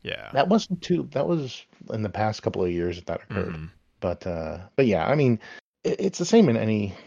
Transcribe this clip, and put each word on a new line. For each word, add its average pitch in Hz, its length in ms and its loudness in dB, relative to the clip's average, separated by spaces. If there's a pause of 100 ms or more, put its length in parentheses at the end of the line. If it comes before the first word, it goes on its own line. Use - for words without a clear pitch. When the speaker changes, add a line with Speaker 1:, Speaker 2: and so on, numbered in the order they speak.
Speaker 1:
yeah. - 300 -10
Speaker 2:
that 139 140 2
wasn't 190 340 2
too, 165 300 0
that 143 160 -2
was 156 380 -2 (260)
in 110 120 -4
the 101 60 -2
past 107 340 -2
couple 95 200 -2
of 90 80 0
years 87 260 -2
that 87 100 -18
that 87 160 -6
occurred. 90 300 -6
Speaker 1:
Mm-hmm. 80 120 -12 (340)
Speaker 2:
But, 87 280 -4
uh, 80 320 -6 (160)
but 135 100 6
yeah, 92 220 4
I 131 80 2
mean, 127 240 4 (440)
it, - 160 -2
it's 190 200 -2
the 175 60 -2
same 214 240 6
in 113 80 2
any 107 360 0 (120)